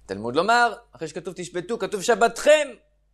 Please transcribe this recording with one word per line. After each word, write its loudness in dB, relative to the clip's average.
תלמוד -8
לומר, 2
אחרי -12
שכתוב -12
תשבתו, -8
כתוב -6
שבתכם. 4